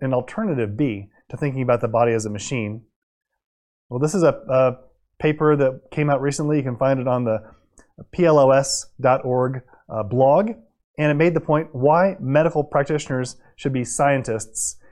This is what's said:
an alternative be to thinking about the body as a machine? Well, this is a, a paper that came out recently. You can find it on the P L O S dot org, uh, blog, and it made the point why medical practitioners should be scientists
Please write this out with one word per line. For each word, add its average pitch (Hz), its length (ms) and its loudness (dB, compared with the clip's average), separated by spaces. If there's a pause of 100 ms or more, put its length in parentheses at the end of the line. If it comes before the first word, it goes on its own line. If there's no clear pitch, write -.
an 131 120 -2
alternative 127 600 -4
be 107 340 -4 (200)
to - 80 -12
thinking 135 240 -4
about 123 200 0
the 120 60 -2
body 117 260 2
as 110 120 -2
a 107 40 -6
machine? 107 520 -8 (1080)
Well, 123 100 -6
this 151 160 -2
is 180 80 2
a, 139 100 4 (160)
a 131 220 4 (500)
paper 151 340 2
that 131 260 0 (100)
came 147 180 -2
out 135 120 0
recently. 147 360 -2
You 135 60 0
can 123 140 -6
find 135 220 0
it 127 80 -4
on 127 160 0
the 110 160 -2 (720)
P 175 140 0
L 151 140 6
O 135 120 6
S - 360 0 (120)
dot 131 240 2
org, 127 380 -2 (280)
uh, 107 140 -6
blog, 135 460 2 (480)
and 151 140 2
it - 20 0
made 165 200 2
the 160 60 -2
point 156 320 0
why 165 480 2
medical 147 440 0
practitioners 143 720 -4 (180)
should 139 160 -4
be 127 140 -2
scientists 127 920 -2 (140)